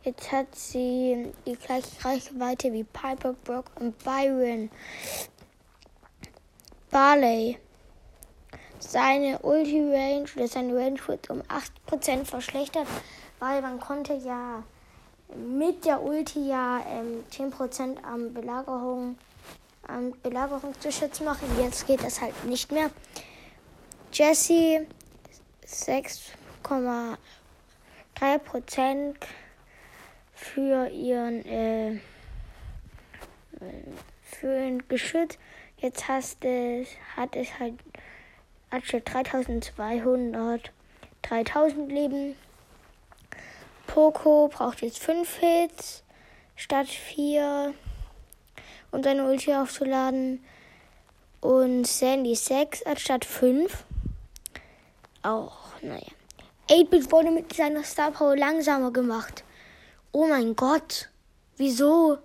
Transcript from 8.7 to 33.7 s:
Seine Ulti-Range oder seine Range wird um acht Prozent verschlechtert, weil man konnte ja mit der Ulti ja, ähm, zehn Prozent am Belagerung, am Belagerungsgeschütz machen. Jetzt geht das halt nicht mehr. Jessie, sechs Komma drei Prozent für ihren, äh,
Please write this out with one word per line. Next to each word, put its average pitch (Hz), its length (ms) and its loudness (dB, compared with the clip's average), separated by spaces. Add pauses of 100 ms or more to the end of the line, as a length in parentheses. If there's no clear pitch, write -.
Seine 269 600 2
Ulti-Range 285 1000 2
oder 247 100 0
seine 247 300 -2
Range 262 300 0
wird - 220 -6
um - 200 -6
acht - 240 -8 (120)
Prozent 277 400 -2
verschlechtert, 277 640 -4 (520)
weil 269 220 -2
man 254 200 -8
konnte 285 320 -6
ja 247 500 -8 (720)
mit 294 500 -2
der 302 180 2
Ulti 294 460 -2
ja, 247 380 -2
ähm, 233 440 -8
zehn 277 180 -6
Prozent 262 560 -6
am 233 260 -8
Belagerung, 247 840 -6 (680)
am 247 240 -6 (100)
Belagerungsgeschütz 277 1000 -6
machen. 294 260 -4 (120)
Jetzt 247 280 -2
geht 269 160 4
das - 180 -6
halt - 240 -8
nicht 247 260 -4
mehr. 302 200 0 (1200)
Jessie, 320 720 4 (800)
sechs - 600 -6 (360)
Komma 240 560 -4 (960)
drei 277 240 2
Prozent 277 800 -2 (1160)
für 269 540 0
ihren, 240 560 -2
äh, 220 540 -2 (2250)